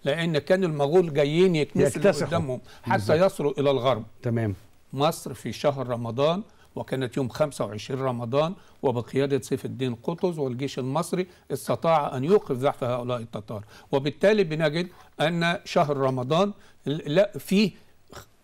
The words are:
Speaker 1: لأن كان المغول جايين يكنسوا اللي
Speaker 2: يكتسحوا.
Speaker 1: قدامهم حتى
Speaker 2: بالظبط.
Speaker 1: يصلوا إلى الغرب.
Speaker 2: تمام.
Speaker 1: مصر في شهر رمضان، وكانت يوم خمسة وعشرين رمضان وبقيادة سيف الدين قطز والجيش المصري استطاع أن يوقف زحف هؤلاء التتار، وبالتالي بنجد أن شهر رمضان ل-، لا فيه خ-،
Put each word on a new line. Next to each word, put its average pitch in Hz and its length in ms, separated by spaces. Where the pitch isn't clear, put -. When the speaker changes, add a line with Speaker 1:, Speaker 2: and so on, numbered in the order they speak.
Speaker 1:
لأن 165 340
كان 185 260
المغول 156 500
جايين 160 420
يكنسوا - 420
اللي 196 120
Speaker 2:
يكتسحوا. 160 180
Speaker 1:
قدامهم 143 340
حتى 226 100
Speaker 2:
بالظبط. 156 240
Speaker 1:
يصلوا 147 280
إلى 139 120
الغرب. 123 320
Speaker 2:
تمام. 113 340
Speaker 1:
مصر 147 400
في 120 180
شهر 135 360
رمضان، 127 560
وكانت 131 420
يوم 131 120
خمسة 143 360
وعشرين 107 360
رمضان 131 520
وبقيادة 135 580
سيف - 240
الدين 120 300
قطز 170 440
والجيش 135 400
المصري 160 480
استطاع 151 640
أن 127 60
يوقف 170 340
زحف 135 260
هؤلاء 123 340
التتار، 113 460
وبالتالي 151 520
بنجد 160 440
أن 170 440
شهر 147 320
رمضان 135 540
ل-، 147 280
لا 190 240
فيه 190 340
خ-، - 140